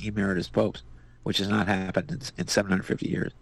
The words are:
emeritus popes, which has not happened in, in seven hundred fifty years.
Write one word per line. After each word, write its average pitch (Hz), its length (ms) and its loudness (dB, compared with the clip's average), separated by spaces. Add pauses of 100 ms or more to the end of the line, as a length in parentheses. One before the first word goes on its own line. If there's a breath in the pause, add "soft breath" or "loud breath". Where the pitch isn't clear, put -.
emeritus 101 440 0
popes, - 340 2 (400 soft breath)
which 98 160 0
has 98 100 0
not 104 200 2
happened 95 420 0
in, 82 100 -4 (180)
in 90 100 -2
seven - 220 2
hundred 92 140 2
fifty - 240 -2
years. - 340 -2